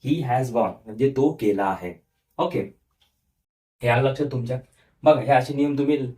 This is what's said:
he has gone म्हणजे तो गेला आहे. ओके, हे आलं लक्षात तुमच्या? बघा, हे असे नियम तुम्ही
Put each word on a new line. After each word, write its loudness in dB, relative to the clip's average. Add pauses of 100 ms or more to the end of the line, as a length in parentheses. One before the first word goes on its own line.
he 0 (120)
has -2
gone 0 (120)
म्हणजे -2
तो 0
गेला 0
आहे. -6 (440)
ओके, -2 (1200)
हे 0
आलं 2
लक्षात -2
तुमच्या? -4 (420)
बघा, 6
हे 0
असे 2
नियम 0
तुम्ही 2 (160)